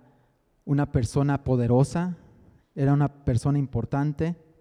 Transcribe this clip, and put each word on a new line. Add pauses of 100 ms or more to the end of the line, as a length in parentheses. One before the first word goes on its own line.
(640)
una
persona
poderosa, (580)
era
una
persona
importante, (240)